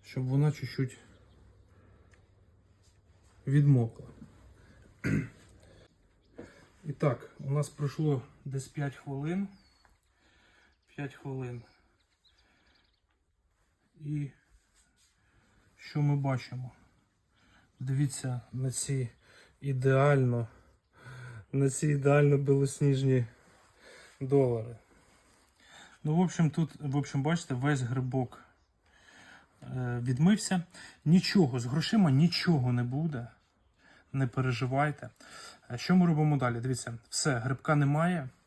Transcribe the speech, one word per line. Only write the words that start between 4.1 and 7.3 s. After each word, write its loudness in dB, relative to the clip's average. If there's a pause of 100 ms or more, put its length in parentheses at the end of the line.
І -8
так, -2